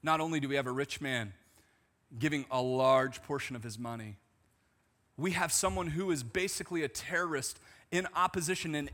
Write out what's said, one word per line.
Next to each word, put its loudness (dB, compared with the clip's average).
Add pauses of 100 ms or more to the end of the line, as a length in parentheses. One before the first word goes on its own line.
Not 4
only 0
do -2
we 0
have 2
a -2
rich -4
man -2 (840)
giving 0
a 2
large 4
portion -4
of -8
his -10
money, -8 (1000)
we 0
have 0
someone 2
who -2
is 0
basically -2
a 0
terrorist -4 (320)
in 0
opposition, 2
an -2